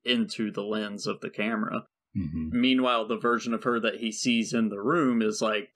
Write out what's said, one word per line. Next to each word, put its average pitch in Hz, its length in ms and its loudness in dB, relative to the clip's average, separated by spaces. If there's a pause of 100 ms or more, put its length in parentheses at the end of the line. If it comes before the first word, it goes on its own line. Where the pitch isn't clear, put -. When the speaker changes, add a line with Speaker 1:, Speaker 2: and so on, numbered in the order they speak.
Speaker 1:
into 113 480 0
the 101 120 -4
lens 104 440 -4
of - 140 -4
the - 80 -6
camera. 110 540 -4 (340)
Speaker 2:
Mm-hmm. 80 420 -2
Speaker 1:
Meanwhile, 127 480 4
the 113 120 0
version 120 340 0
of 110 100 -2
her 120 160 0
that 110 180 0
he 113 140 -4
sees 117 420 2
in 113 160 2
the 101 120 -6
room 127 400 2
is, 107 200 0
like, 107 340 0